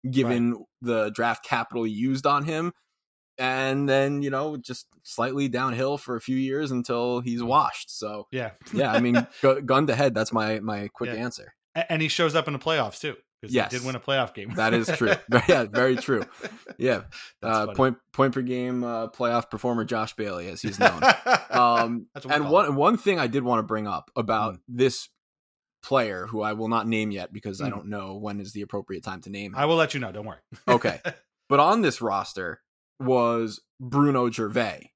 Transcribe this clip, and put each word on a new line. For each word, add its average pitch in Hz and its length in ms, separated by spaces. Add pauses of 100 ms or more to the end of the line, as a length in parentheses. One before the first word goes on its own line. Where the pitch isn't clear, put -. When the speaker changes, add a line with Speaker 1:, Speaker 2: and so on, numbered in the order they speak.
Speaker 1:
given 120 440
Speaker 2:
Right. 107 80 (200)
Speaker 1:
the 113 300
draft 117 340
capital 117 400
used 127 400
on 143 180
him. 165 300 (640)
And 135 500
then, 139 360
you 139 80
know, 147 260
just - 300 (160)
slightly 135 440
downhill 131 520
for 127 160
a 113 60
few 131 160
years 135 340
until 123 480
he's 120 240
washed. 127 520
So, 107 360
Speaker 2:
Yeah. 120 200 (220)
Speaker 1:
yeah, 120 180
I 117 80
mean, 123 340
Speaker 2:
<laughs> - 100
Speaker 1:
gu-, 135 180
gun 135 260
to 120 80
head, 131 200
that's 110 180
my, 110 260
my 104 280
quick 120 240
Speaker 2:
Yeah. 110 120
Speaker 1:
answer. - 300 (220)
Speaker 2:
A-, 165 160
and 156 100
he 156 60
shows 156 260
up 151 140
in 147 60
the 135 60
playoffs, 143 400
too. 143 160 (280)
'Cause 110 100
Speaker 1:
Yes. 113 180
Speaker 2:
he 123 80
did 123 60
win 131 100
a 117 40
playoff 135 360
game. 107 200
Speaker 1:
That 110 180
is 117 140
true. 117 260 (160)
Speaker 2:
<laughs> 120 180
Speaker 1:
Yeah, 135 180
very 123 320
true. 120 260 (560)
Yeah. 117 240 (380)
Speaker 2:
That's 113 160
Speaker 1:
Uh, 107 100
Speaker 2:
funny. 98 80
Speaker 1:
point, 131 220 (160)
point 135 200
per 131 80
game, 123 420
uh, 113 240
playoff 117 440
performer 117 340
Josh 110 300
Bailey, 92 340
as - 140
he's 107 160
known. 240 200
Speaker 2:
<laughs> - 520
Speaker 1:
Um, 117 640
Speaker 2:
That's 139 100
what 131 60
we 151 60
Speaker 1:
and 147 80
Speaker 2:
call 143 80
Speaker 1:
one, 190 140
Speaker 2:
him. 143 80
Speaker 1:
one 180 220
thing 190 220
I 131 80
did 123 160
wanna 120 200
bring 107 240
up 90 280
about 107 400
Speaker 2:
Mm. 90 120
Speaker 1:
this 123 420 (720)
player, 107 440
who 110 160
I 107 100
will 110 140
not 113 200
name 110 220
yet 92 240
because 101 280
I - 60
Speaker 2:
Mm. 127 40
Speaker 1:
don't 101 160
know 98 300
when 104 220
is 98 140
the 101 80
appropriate 98 420
time 95 180
to 98 100
name 101 220
him. 120 40
Speaker 2:
I 143 80
will 165 100
let 156 200
you 139 40
know. 110 120
Don't 104 160
worry. 101 100 (140)
<laughs> - 160
Speaker 1:
Okay. 117 340 (480)
But 139 100
on 202 220
this 147 180
roster 95 600 (380)
was 117 600 (200)
Bruno 131 500
Gervais 110 680